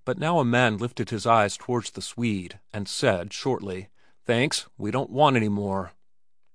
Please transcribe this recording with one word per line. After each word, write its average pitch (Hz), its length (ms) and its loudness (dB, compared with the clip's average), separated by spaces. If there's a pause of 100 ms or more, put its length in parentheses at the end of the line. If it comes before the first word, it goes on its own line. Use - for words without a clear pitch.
but 127 140 -2
now 165 200 0
a 143 60 2
man 120 340 4
lifted 117 320 -6
his 110 160 -4
eyes 110 300 4
towards - 340 -4
the - 120 -12
Swede 101 580 -4 (120)
and 101 160 -8
said 101 440 0
shortly, 98 560 -6 (360)
"Thanks, 123 440 0 (100)
we 104 140 -4
don't 127 180 -2
want 135 260 4
any 110 120 2
more." 98 440 -2 (640)